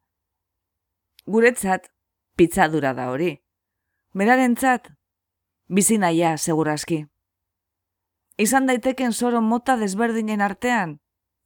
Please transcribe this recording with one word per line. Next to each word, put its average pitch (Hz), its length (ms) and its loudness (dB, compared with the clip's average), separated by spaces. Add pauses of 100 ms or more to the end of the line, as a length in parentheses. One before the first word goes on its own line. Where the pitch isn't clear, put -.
(1300)
Guretzat, 208 640 0 (480)
pitzadura 160 580 2
da 127 180 -8
hori. 160 180 -2 (840)
Berarentzat, 247 760 0 (760)
bizi 202 300 2
nahia, 170 380 2
segurazki. 151 680 -2 (1300)
Izan 247 280 2
daiteken 254 460 -2
zoro 240 280 -2
mota 240 380 0
desberdinen 214 640 -2
artean, 202 560 -4 (480)